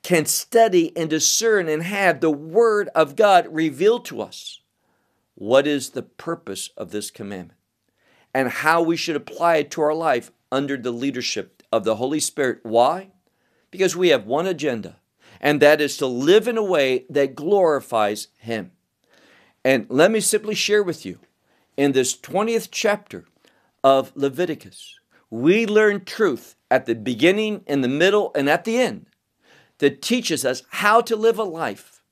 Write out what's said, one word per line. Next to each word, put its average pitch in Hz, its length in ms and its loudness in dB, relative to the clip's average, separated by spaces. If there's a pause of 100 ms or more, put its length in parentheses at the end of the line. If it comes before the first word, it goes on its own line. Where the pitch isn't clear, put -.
can 160 240 0
study 185 680 2
and 165 140 -4
discern 190 580 0
and 156 160 -4
have 185 360 0
the 165 120 2
Word 196 640 0
of 139 200 2
God 190 360 6
revealed 165 540 0
to 107 160 -10
us - 400 -14 (760)
what 131 320 2
is 143 220 -4
the - 140 -10
purpose - 760 -12
of 90 140 -12
this 104 200 -10
commandment 98 480 -14 (720)
and 127 160 0
how 160 320 0
we 165 140 0
should 156 200 -6
apply 165 420 -2
it 147 140 -4
to 165 100 -6
our 151 120 0
life 151 380 -4 (200)
under 139 260 -4
the 120 140 -8
leadership 120 720 -8 (100)
of 113 120 0
the 107 140 -2
Holy 139 220 -4
Spirit. 135 440 -4
Why? 139 460 0 (640)
Because 185 240 0
we 180 140 2
have 120 160 2
one 147 220 -2
agenda, 127 500 -6 (440)
and 147 200 2
that 147 200 6
is 139 160 -4
to 135 100 -2
live 147 400 4
in 226 100 -2
a 220 60 -2
way 135 460 0
that 139 260 0
glorifies 143 1000 0
Him. 113 340 -8 (960)
And 127 240 2
let 151 200 4
me 220 120 0
simply 208 340 -2
share 208 260 0
with 175 240 -6
you, 90 140 -12 (560)
in 139 160 2
this 127 260 0
twentieth 220 540 -4
chapter 202 540 -4 (580)
of 135 320 2
Leviticus, 139 840 -6 (300)
we 170 360 2
learn 208 400 2
truth - 500 -4 (160)
at 127 140 2
the 113 100 0
beginning, 170 720 0
in 143 140 0
the 123 60 0
middle, 180 460 2
and 143 160 0
at 165 140 2
the 226 140 -2
end 175 280 -4 (720)
that - 240 0
teaches 175 440 -2
us 131 240 -4
how 214 320 4
to 226 140 -4
live 220 220 2
a 220 60 -4
life 160 580 -8 (100)